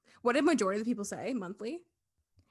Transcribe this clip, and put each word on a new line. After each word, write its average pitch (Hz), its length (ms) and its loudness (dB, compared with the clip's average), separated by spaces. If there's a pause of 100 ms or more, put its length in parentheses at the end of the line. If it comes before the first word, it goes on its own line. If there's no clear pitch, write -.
(220)
What 233 120 4
did 285 100 4
majority 208 360 4
of 220 60 -6
the 240 40 2
people 208 140 -2
say? 190 300 -6
Monthly? 214 460 -8 (720)